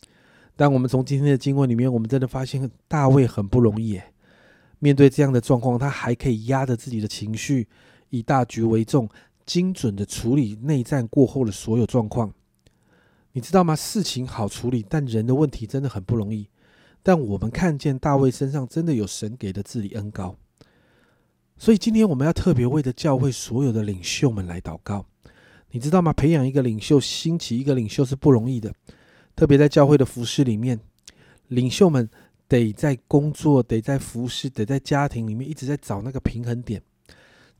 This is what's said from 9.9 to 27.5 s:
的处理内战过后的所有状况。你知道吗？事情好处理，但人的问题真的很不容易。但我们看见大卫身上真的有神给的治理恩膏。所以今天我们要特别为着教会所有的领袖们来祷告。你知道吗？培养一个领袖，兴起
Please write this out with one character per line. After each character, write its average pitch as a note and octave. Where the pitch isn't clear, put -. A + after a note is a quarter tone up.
的 G2+
处 A#2
理 A2
内 C3+
战 B2+
过 C3+
后 C3
的 A2
所 A2+
有 A#2
状 A#2+
况。 A2+
你 B2
知 -
道 F#3
吗？ D#3+
事 -
情 B2+
好 A2
处 -
理， A#2+
但 D3+
人 A2
的 B2+
问 C#3+
题 -
真 C3+
的 C#3
很 G2
不 A#2+
容 G#2+
易。 G#2+
但 F#3
我 G#2+
们 G#2
看 E3
见 C3+
大 C#3
卫 C3+
身 C3+
上 C#3
真 E3
的 D#3+
有 G#2
神 A2
给 G2+
的 G2+
治 -
理 G2+
恩 G#2
膏。 F#2
所 -
以 G#3
今 A3+
天 A3
我 E3+
们 C3+
要 E3
特 -
别 B2
为 D3
着 C3
教 C#3+
会 C3+
所 A#2+
有 B2+
的 A2
领 G2+
袖 -
们 G2+
来 F2
祷 E2
告。 G2+
你 B2
知 C3+
道 F#3
吗？ E3
培 -
养 C3+
一 C3+
个 C#3
领 A2+
袖， C#3
兴 E3
起 -